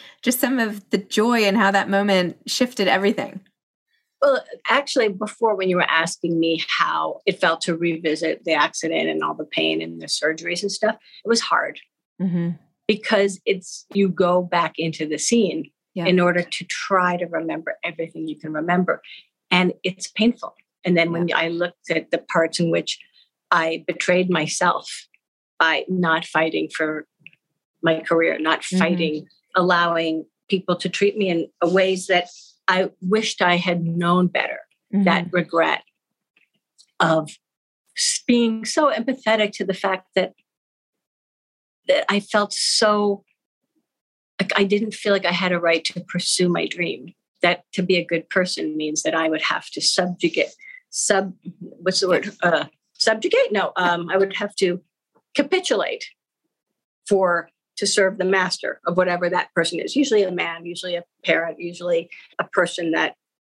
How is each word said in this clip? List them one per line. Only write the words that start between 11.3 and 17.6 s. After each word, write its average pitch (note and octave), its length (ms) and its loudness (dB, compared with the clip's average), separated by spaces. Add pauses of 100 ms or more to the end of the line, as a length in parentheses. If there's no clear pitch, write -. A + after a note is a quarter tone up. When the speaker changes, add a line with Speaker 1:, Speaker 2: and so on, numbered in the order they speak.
Speaker 2:
hard - 400 -2 (400)
Speaker 1:
Mm-hmm. F3 300 0 (360)
Speaker 2:
because G3+ 600 0
it's, - 480 -6
you G3 160 4
go F3+ 320 2
back E3+ 340 0
into D#3+ 320 -4
the D3+ 80 -4
scene F3+ 540 0 (240)
Speaker 1:
Yeah. F3 100 -4
Speaker 2:
in F3+ 160 4
order F3 220 4
to - 240 -10
try F3+ 500 0
to F3+ 80 -4
remember E3 580 -6